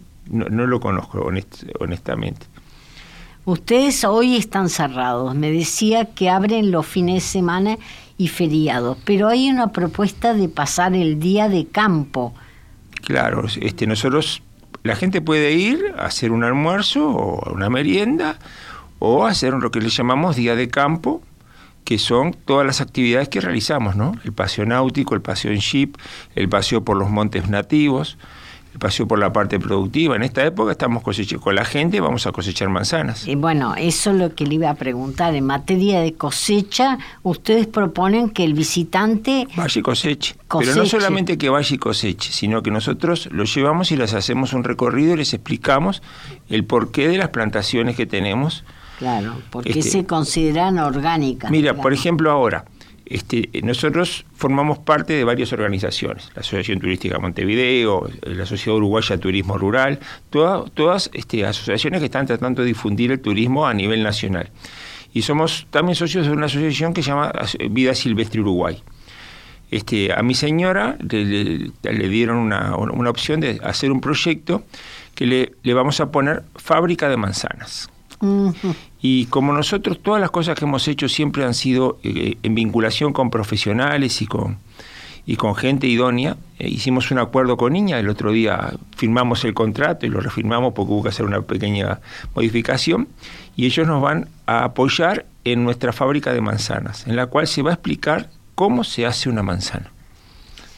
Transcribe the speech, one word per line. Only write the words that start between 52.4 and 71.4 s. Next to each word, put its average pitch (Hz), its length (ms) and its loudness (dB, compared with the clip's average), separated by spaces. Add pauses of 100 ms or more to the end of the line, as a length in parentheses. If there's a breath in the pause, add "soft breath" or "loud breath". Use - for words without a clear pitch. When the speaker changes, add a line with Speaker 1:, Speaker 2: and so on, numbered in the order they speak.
Speaker 1:
este, - 480 -4
eh, - 80 -4
nosotros 151 640 0 (100)
formamos 143 420 2
parte 156 360 2
de 135 100 2
varias 120 300 0
organizaciones, - 800 -2
la 107 80 -10
Asociación 95 380 -2
Turística 92 380 -2
Montevideo, 104 920 2
eh, - 260 -10
la 92 100 -6
Sociedad 110 320 -2
Uruguaya 104 400 2
de 87 60 -4
Turismo 95 340 0
Rural, 131 440 0 (280 loud breath)
toda-, 170 460 2
todas, 175 400 2
este, 107 320 -2
asociaciones 110 540 -2
que 147 40 0
están 131 220 -2
tratando 123 340 -2
de 123 80 2
difundir 113 420 0
el 131 100 -2
turismo 123 460 0
a 127 60 2
nivel 107 300 0
nacional. 98 480 -2 (640 loud breath)
Y 113 80 0
somos 156 480 -2
también 170 260 2
socios 170 300 0
de 147 60 2
una 151 120 0
asociación 147 480 -2
que 175 100 -2
se 127 60 -4
llama 143 220 0
As-, - 260 -6 (140)
Vida 127 240 4
Silvestre 110 480 0
Uruguay. 87 400 0 (880 loud breath)
Este, 104 420 0
a 104 100 0
mi 127 120 2
señora 185 640 0
le, 104 240 -2
le, 101 460 -2 (140)